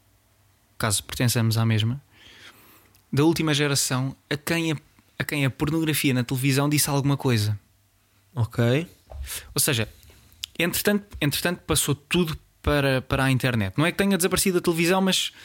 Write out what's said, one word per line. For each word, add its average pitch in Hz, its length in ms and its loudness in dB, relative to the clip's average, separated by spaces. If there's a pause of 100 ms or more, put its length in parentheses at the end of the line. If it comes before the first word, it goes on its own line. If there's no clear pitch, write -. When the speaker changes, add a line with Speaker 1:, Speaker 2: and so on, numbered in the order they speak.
(800)
Speaker 1:
caso 107 260 -2
pertençamos 113 540 0
à 113 80 2
mesma, 113 340 0 (1120)
da 135 120 2
última 160 300 2
geração 139 600 0 (160)
a 147 60 -2
quem 165 360 -2
a, 147 40 -4 (420)
a - 60 -2
quem 147 200 -2
a 131 60 2
pornografia 151 640 0
na 127 80 2
televisão 135 460 0
disse 147 200 0
alguma 139 280 0
coisa. 107 420 0 (760)
Speaker 2:
Ok. 123 520 0 (680)
Speaker 1:
Ou 139 60 0
seja, 113 280 0 (720)
entretanto, 202 460 0 (160)
entretanto 170 460 -2
passou 147 280 0
tudo 160 420 -2 (260)
para, 139 400 2
para 135 220 0
a 131 60 2
internet. 120 460 0
Não 151 100 2
é 175 60 0
que - 60 -6
tenha 196 180 2
desaparecido 180 420 0
a - 20 -2
televisão, 175 400 2
mas, 190 320 0 (120)